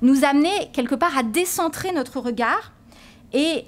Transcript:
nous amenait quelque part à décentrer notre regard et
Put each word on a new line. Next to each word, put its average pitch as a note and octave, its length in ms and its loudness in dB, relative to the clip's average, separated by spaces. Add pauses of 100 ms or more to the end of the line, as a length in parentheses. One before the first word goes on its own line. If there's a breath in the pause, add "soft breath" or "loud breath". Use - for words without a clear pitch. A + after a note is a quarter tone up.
nous C4+ 240 4
amenait D4+ 480 2
quelque A#3 220 -2
part C#4+ 220 0
à B3+ 60 2
décentrer E4+ 720 -2
notre C4 260 -4
regard A#3+ 540 -4 (600 loud breath)
et D4 340 0